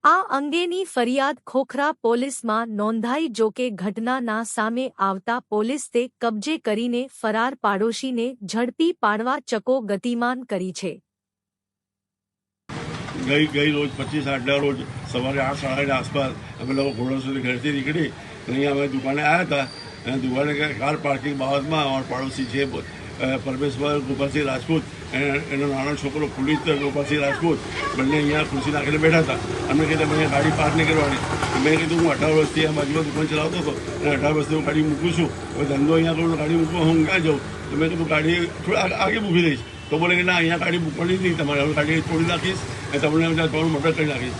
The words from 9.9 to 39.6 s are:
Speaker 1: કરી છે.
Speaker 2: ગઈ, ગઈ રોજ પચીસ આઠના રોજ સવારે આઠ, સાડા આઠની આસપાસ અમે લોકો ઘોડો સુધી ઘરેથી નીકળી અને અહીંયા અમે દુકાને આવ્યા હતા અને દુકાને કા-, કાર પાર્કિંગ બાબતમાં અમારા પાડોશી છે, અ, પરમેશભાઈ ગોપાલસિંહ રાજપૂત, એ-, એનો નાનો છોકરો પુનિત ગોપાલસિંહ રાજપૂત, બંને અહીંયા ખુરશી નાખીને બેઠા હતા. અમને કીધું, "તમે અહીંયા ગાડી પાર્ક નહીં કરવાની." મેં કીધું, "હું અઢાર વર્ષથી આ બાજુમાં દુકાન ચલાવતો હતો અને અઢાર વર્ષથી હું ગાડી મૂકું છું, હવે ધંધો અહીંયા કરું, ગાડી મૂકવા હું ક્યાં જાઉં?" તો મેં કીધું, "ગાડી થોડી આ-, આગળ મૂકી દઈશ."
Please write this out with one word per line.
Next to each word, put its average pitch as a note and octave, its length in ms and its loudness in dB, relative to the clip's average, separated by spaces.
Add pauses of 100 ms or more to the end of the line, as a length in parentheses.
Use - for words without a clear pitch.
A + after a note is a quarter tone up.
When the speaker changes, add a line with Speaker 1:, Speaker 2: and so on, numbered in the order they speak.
Speaker 1:
કરી F#3 300 -4
છે. D#3+ 300 -8 (2250)
Speaker 2:
ગઈ, D3 180 4
ગઈ D3 260 2
રોજ D3 240 0
પચીસ C#3 320 -4
આઠના C#3 280 0
રોજ C#3+ 200 2 (360)
સવારે C3 280 -2
આઠ, C3+ 160 -2
સાડા C3+ 200 -4
આઠની C#3 140 0
આસપાસ C3 720 -4
અમે C3 120 -4
લોકો C#3 160 0
ઘોડો B2+ 280 -2
સુધી C3+ 220 -4
ઘરેથી B2 320 -2
નીકળી D3 360 -2
અને - 460 -10
અહીંયા C#3+ 180 2
અમે C#3 160 0
દુકાને C3+ 340 -2
આવ્યા D#3 180 4
હતા D3+ 220 0 (440)
અને C3 120 -2
દુકાને C3+ 360 0
કા-, D3 180 -2
કાર C#3+ 240 -2
પાર્કિંગ C#3 400 -2
બાબતમાં C#3+ 480 0
અમારા C3+ 240 -2
પાડોશી C3 360 -4
છે, B2 540 -4 (240)
અ, C3 220 0
પરમેશભાઈ C#3 560 0
ગોપાલસિંહ C#3 460 -2
રાજપૂત, C3+ 360 0 (320)
એ-, C#3 260 0 (120)
એનો C#3 140 0
નાનો C#3 280 -2
છોકરો C#3+ 320 -2
પુનિત D3+ 440 0
ગોપાલસિંહ C#3+ 500 0
રાજપૂત, C#3+ 380 2 (380)
બંને C3+ 200 2
અહીંયા D3+ 260 2
ખુરશી C#3 280 -2
નાખીને D3 280 0
બેઠા D#3+ 200 6
હતા. D#3 140 4 (380)
અમને D3+ 140 4
કીધું, D#3 220 2
"તમે D3+ 60 2
અહીંયા D#3 180 2
ગાડી D3 200 4
પાર્ક D#3 260 2
નહીં D#3+ 120 4
કરવાની." C#3+ 280 4 (480)
મેં D#3 140 6
કીધું, E3 220 2
"હું E3 100 6
અઢાર D#3 200 2
વર્ષથી D#3 360 4
આ D3+ 40 2
બાજુમાં D3+ 320 0
દુકાન D3+ 240 0
ચલાવતો D#3 320 0
હતો D3+ 120 -2 (300)
અને C#3+ 100 2
અઢાર C#3+ 220 2
વર્ષથી D3+ 220 0
હું D#3 100 0
ગાડી D3+ 180 2
મૂકું D#3 300 0
છું, D#3+ 180 2 (260)
હવે C#3+ 80 0
ધંધો C#3 300 2
અહીંયા E3 180 4
કરું, E3 260 0
ગાડી D3+ 160 0
મૂકવા E3 260 2
હું D#3+ 260 6
ક્યાં F#3+ 140 2
જાઉં?" D#3 180 2 (320)
તો C#3+ 60 -4
મેં D#3+ 140 2
કીધું, E3 180 -2
"ગાડી D#3 260 2 (120)
થોડી F3 300 -2
આ-, F#3+ 300 0
આગળ G#3+ 140 0
મૂકી F3+ 220 4
દઈશ." D3 160 4 (320)